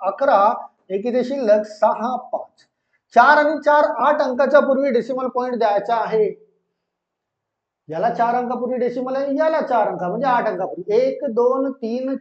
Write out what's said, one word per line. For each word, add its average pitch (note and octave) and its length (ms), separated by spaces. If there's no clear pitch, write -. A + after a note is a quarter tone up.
अकरा, G#3+ 360
एक G3 160
इथे B3 180
शिल्लक, G#3+ 480
सहा A3+ 440
पाच, - 340
चार C#4 240
आणि D4+ 220
चार D4 260
आठ C#4+ 220
अंकाच्या C4 380
पूर्वी C4+ 320
डेसिमल B3+ 360
पॉइंट B3 300
द्यायचा G#3 380
आहे. A3 340
याला F3 200
चार A#3 260
अंकापूर्वी B3 420
डेसिमल B3 380
आहे, C#4 220
याला D#4+ 240
चार A3 260
अंक, F3+ 160
म्हणजे A3 240
आठ A#3+ 200
अंकापूर्वी. F#3 500
एक, C4 320
दोन, B3+ 420
तीन, B3+ 500